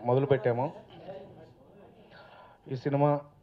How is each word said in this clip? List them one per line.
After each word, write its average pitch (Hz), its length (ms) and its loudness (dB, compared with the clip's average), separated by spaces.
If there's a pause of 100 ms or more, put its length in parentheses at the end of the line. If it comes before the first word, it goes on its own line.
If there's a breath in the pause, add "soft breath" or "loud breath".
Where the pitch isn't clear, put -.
మొదలు 127 200 4
పెట్టాము. 131 460 0 (2000 loud breath)
ఈ 131 40 -6
సినిమా 143 440 2 (240)